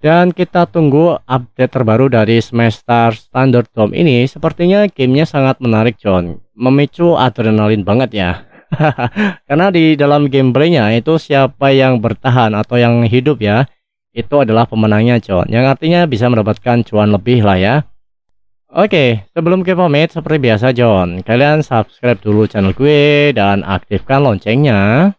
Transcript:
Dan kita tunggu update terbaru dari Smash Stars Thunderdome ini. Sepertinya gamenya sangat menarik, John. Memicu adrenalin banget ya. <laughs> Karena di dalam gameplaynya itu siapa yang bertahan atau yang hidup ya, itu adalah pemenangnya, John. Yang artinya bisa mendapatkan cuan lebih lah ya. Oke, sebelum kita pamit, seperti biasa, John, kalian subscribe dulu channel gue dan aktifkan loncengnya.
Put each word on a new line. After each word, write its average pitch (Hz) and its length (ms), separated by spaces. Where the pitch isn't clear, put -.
Dan 170 320
kita 175 320
tunggu 156 520
update 127 420
terbaru 127 380
dari 113 320
Smash 117 400
Stars 117 480
Thunderdome 120 640
ini. 131 320
Sepertinya 175 640
gamenya 135 400
sangat 135 320
menarik, 113 400
John. 90 400
Memicu 139 560
adrenalin 110 720
banget 120 320
ya. 90 140
<laughs> 156 760
Karena 165 220
di 165 240
dalam 147 320
gameplaynya 135 720
itu 156 240
siapa 139 480
yang 131 320
bertahan 113 560
atau 120 240
yang 120 240
hidup 127 320
ya, 110 320
itu 120 320
adalah 113 240
pemenangnya, 110 560
John. 90 320
Yang 131 240
artinya 170 320
bisa 120 240
mendapatkan 113 480
cuan 104 320
lebih 110 320
lah 95 160
ya. 107 140
Oke, 151 560
sebelum 175 320
kita 180 240
pamit, 151 240
seperti 151 400
biasa, 117 240
John, 95 480
kalian 143 400
subscribe 117 560
dulu 107 240
channel 98 320
gue 147 560
dan 101 320
aktifkan 98 560
loncengnya. 123 1000